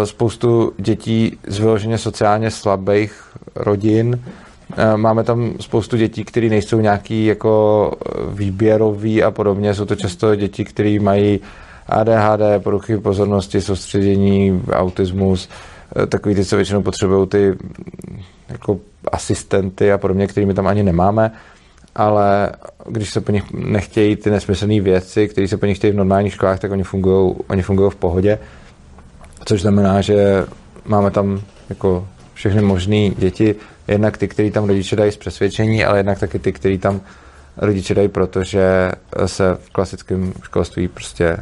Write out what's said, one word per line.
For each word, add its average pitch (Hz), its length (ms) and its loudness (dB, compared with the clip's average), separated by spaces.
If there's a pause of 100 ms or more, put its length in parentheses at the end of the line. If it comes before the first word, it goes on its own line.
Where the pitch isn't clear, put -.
eh, 104 40 0
spoustu 117 720 0
dětí 110 680 -2
z 101 120 -6
vyloženě 110 400 0
sociálně 107 520 0
slabých 101 640 0 (420)
rodin. 110 680 0 (560)
Eh, 110 200 2
máme 110 280 2
tam 117 360 -2
spoustu - 360 -2
dětí, 110 280 -2
které 117 240 -2
nejsou 110 320 2
nějaký 107 460 0
jako, 107 680 2 (140)
eh, - 40 -6 (220)
výběrový 107 880 2
a 101 80 4
podobně. 101 440 0
Jsou 104 100 -4
to 101 120 -2
často 101 380 0
děti, 101 300 -2
které 104 360 0
mají 101 400 2 (480)
A 107 160 2
D 113 140 4
H 107 180 4
D, 104 220 2
poruchy 101 400 -2
pozornosti, 101 600 0
soustředění, 98 1040 0 (100)
autismus, 92 760 0 (480)
eh, - 100 0
takový 101 280 -2
ty, 98 100 0
co 104 120 0
většinou 98 260 0
potřebujou 95 440 0
ty, 101 240 2
mm, - 680 -12 (280)
jako 113 300 -4 (340)
asistenty 101 800 -2
a 101 60 0
podobně, 98 280 0
který 101 200 -2
my 98 80 0
tam 95 120 -2
ani 101 160 0
nemáme. 101 500 2 (600)
Ale 101 580 2 (360)
když 107 220 -6
se 107 100 -4
po 98 120 -4
nich 101 200 -4
nechtějí 104 640 0
ty - 140 -2
nesmyslné 104 500 0
věci, 95 480 2
které 98 200 -2
se 95 80 -2
po 98 100 -2
nich 98 120 0
chtějí 107 140 2
v 101 40 -2
normálních 98 360 2
školách, 95 260 0
tak 98 120 -6
oni 98 120 -2
fungujou, 92 540 2 (120)
oni 95 140 0
fungujou 98 280 2
v - 60 -6
pohodě. 92 420 0 (1040)
Což 107 160 0
znamená, 101 400 2
že 101 440 2 (400)
máme 101 260 2
tam 98 300 0 (280)
jako 95 380 -2 (280)
všechny 104 280 0
možný 98 560 0
děti, 101 360 2 (340)
jednak 104 300 0
ty, 98 100 -4
který 104 220 -2
tam 104 140 -2
rodiče 98 320 -2
dají 104 160 2
z - 40 -14
přesvědčení, 107 680 -2
ale 101 140 2
jednak 98 200 0
taky 98 200 -4
ty, 92 140 -2
který 95 260 -2
tam 98 220 -2 (560)
rodiče 101 380 -2
dají, 101 140 4
protože 92 840 0 (340)
se 92 380 0
v - 60 -20
klasickém 92 600 -4 (100)
školství 90 460 -4
prostě - 540 -4